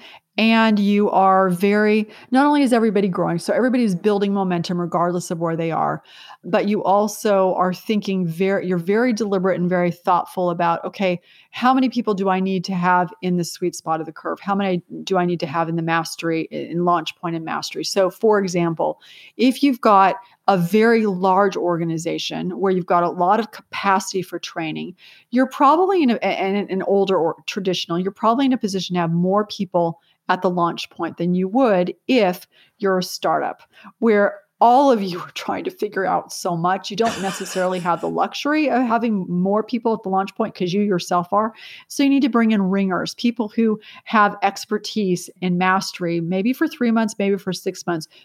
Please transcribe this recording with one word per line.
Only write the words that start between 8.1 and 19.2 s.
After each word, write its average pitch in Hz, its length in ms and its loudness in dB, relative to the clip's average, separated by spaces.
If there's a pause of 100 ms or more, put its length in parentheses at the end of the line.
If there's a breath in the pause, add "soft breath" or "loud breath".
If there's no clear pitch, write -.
very, 190 400 -2
you're 180 100 0
very 214 360 0
deliberate 196 460 0
and 180 80 0
very 175 220 2
thoughtful 175 600 -2
about, 170 340 -2
"Okay, 185 340 -2 (300 soft breath)
how 247 240 0
many 262 160 2
people 233 240 -2
do 190 160 -2
I 185 100 2
need 190 260 -2
to 196 100 -6
have 180 360 2 (120)
in 180 140 0
the 175 60 0
sweet 170 300 -6
spot 160 260 -6
of 156 60 -6
the 160 60 -14
curve? - 280 -8
How 196 140 -4
many 190 300 -2 (200)
do 190 140 -2
I 175 80 2
need 175 140 0
to 170 80 -6
have 165 220 -2
in 165 60 -2
the 170 60 -2
mastery, 165 600 -2 (100)
in 160 340 -4
launch 175 300 -2
point 170 200 -6
and 160 80 -6
mastery?" 156 400 -8
So 185 280 0
for 208 260 2
example, 170 640 -2 (360 loud breath)